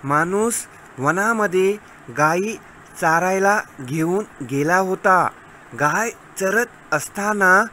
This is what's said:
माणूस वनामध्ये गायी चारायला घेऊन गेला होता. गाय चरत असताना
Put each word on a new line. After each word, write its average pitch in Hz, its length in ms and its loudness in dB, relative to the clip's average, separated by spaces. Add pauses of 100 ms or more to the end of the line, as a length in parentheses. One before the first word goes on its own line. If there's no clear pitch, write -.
माणूस 180 500 0 (440)
वनामध्ये 196 760 0 (420)
गायी 175 400 0 (420)
चारायला 190 600 2 (200)
घेऊन 160 440 -2 (260)
गेला 147 260 0
होता. 185 520 2 (520)
गाय 180 300 0
चरत 202 560 -4 (260)
असताना 202 800 2